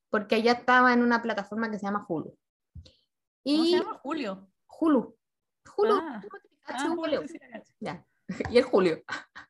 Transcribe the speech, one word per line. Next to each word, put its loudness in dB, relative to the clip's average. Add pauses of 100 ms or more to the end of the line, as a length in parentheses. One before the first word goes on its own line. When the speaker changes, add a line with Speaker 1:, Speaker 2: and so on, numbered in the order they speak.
Speaker 1:
porque -2
allá 4
estaba 4
en 4
una 2
plataforma -6
que -6
se -8
llama -4
Hulu. -6
Speaker 2:
¿Cómo -20
se -20 (520)
Speaker 1:
Y 2
Speaker 2:
llama? -4
Julio. -8 (300)
Speaker 1:
Hulu. 2 (600)
Hulu. 4
Speaker 2:
Ah. -4 (440)
Ah, -12 (120)
Speaker 1:
H -2
U -4
L -2
U. -4
Speaker 2:
Hulu, -10
sí, -18
la -20 (100)
cacho. -20
Speaker 1:
Ya. -12 (240)
<laughs> -8
Y 4
el 8
Julio. 2 (460)